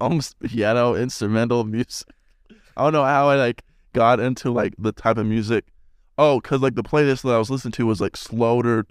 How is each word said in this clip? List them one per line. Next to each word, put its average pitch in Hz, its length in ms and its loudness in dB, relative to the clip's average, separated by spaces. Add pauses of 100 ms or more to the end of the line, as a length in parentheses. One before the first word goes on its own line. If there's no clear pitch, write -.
almost 135 380 -2
piano 117 560 0
instrumental 117 720 0
music. 110 420 -6 (680)
I - 80 0
don't 151 100 2
know 147 100 2
how 143 240 2
I, 139 80 4
like, 120 280 0 (280)
got 120 260 4
into, 127 320 -2
like, 120 280 -2
the 107 140 -2
type 113 260 0
of 110 80 -2
music. 110 400 -2 (500)
Oh, 143 240 4
'cause, 139 220 -2
like, 135 140 2
the 120 60 -4
playlist 139 400 0
that 127 120 0
I 117 40 4
was 110 120 -2
listening 127 220 -6
to 120 140 -2
was, 110 140 0
like, 101 160 -4
slowed, 117 760 0